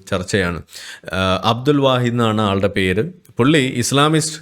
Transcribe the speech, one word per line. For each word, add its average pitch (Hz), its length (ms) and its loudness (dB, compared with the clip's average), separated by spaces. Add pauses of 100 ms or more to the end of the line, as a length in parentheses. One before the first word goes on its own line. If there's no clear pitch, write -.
ചർച്ചയാണ്. 90 540 -2 (440)
ആ, 95 440 -2
അബ്ദുൽ 127 280 2
വാഹിദ് 127 360 2
എന്നാണ് 110 280 2
ആളുടെ 98 260 2
പേര്. 98 720 -2
പുള്ളി 131 380 2
ഇസ്ലാമിസ്റ്റ് 151 680 0